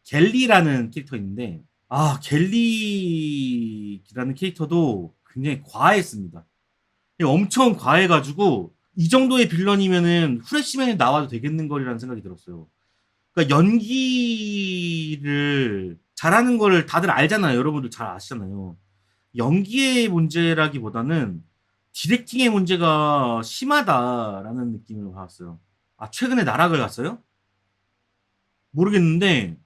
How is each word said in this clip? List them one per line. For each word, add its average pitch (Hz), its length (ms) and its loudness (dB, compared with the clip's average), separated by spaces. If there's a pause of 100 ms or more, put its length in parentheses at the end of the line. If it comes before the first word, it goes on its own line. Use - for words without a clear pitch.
겔리라는 170 880 4
캐릭터 135 240 -10
있는데, 98 440 -10 (280)
아, 143 340 0
겔리라는 147 2250 -2
캐릭터도 156 760 -2 (180)
굉장히 139 320 -6
과했습니다. 113 800 0 (760)
이게 170 60 0
엄청 196 520 4
과해가지고 151 960 2 (240)
이 165 140 0
정도의 254 380 4
빌런이면은 170 960 2
후레쉬맨에 262 500 -2
나와도 139 340 2
되겠는 147 400 -6
거리라는 131 300 -4
생각이 117 240 -12
들었어요. 87 440 -18 (680)
그러니까 143 240 2
연기를 175 2500 0 (160)
잘하는 233 420 2
거를 190 300 4
다들 175 240 0
알잖아요. 147 480 2
여러분들 139 320 -2
잘 113 160 -10
아시잖아요. 95 680 -12 (600)
연기의 214 720 2
문제라기보다는 147 1300 0 (500)
디렉팅의 240 560 -2
문제가 151 960 0
심하다라는 123 1300 -2
느낌을 104 400 -12
받았어요. 90 460 -18 (400)
아, 110 120 -14
최근에 247 340 0
나락을 151 340 2
갔어요? 131 400 -6 (1500)
모르겠는데 165 960 2